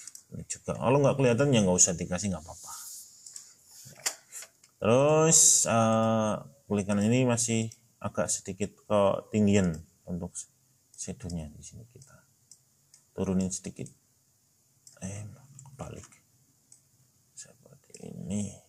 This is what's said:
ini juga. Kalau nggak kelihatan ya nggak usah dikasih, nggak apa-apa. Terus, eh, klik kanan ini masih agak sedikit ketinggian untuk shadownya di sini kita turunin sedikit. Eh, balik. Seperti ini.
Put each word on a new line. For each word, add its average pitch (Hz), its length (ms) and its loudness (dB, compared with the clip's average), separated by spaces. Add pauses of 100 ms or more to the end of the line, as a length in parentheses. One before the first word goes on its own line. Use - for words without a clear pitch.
(320)
ini 85 160 -14
juga. - 280 -6
Kalau 120 280 2
nggak 117 160 4
kelihatan 135 320 4
ya 113 120 6
nggak 90 140 4
usah 90 180 4
dikasih, 90 360 -4
nggak 80 120 -8
apa-apa. - 280 -18 (2000)
Terus, 147 880 4
eh, 113 680 2 (360)
klik 101 160 -2
kanan 104 240 2
ini 127 160 2
masih 117 400 0 (320)
agak - 320 -4
sedikit - 560 -8
ketinggian 101 880 2 (320)
untuk 90 240 -8 (640)
shadownya 85 560 -12
di - 160 -20
sini - 240 -20
kita - 240 -20 (960)
turunin 92 400 -2
sedikit. - 400 -12 (1120)
Eh, 101 240 -10 (480)
balik. - 320 -16 (1300)
Seperti - 720 -20
ini. 92 480 -8 (140)